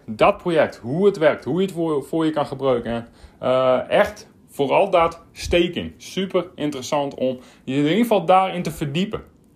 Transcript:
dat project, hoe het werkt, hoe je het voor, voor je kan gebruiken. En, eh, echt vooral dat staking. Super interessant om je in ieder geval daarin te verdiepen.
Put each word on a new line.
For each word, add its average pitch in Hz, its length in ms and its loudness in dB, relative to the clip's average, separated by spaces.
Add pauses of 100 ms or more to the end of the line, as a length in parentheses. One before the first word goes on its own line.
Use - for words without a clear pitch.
dat 151 300 2
project, 160 400 0
hoe 160 300 0
het 196 120 2
werkt, 151 260 2
hoe 156 160 -2
je 196 60 0
het 190 80 -6
voor, 160 300 -2
voor 160 200 -2
je 156 60 0
kan 151 160 -2
gebruiken. 127 460 -2
En, 117 160 -6 (300)
eh, 127 520 2
echt - 400 0 (180)
vooral 143 420 0
dat 170 320 0 (100)
staking. 175 640 -2
Super 185 580 -4
interessant 143 600 -4
om 127 240 -4 (260)
je 131 100 -4
in 143 80 2
ieder 156 140 2
geval 214 280 2
daarin 185 380 2
te 165 80 -6
verdiepen. 165 520 -4 (340)